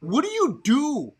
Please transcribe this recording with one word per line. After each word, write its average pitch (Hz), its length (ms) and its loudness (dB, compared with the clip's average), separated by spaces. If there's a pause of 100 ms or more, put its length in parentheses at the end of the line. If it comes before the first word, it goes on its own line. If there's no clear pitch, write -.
What 196 240 0
do 415 60 -4
you 359 320 0
do? 240 560 0